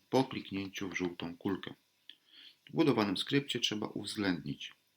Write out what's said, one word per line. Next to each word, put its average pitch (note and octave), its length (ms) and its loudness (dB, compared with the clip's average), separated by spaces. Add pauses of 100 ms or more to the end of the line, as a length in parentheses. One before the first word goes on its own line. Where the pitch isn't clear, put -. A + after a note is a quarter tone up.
(100)
po C3 140 6
kliknięciu G2 640 -6
w F2 80 -4
żółtą F2 400 -4
kulkę. - 380 -2 (960)
W - 20 -20
budowanym A2+ 440 4
skrypcie C#3 440 0
trzeba G#2+ 260 0
uwzględnić F#2+ 880 -2 (220)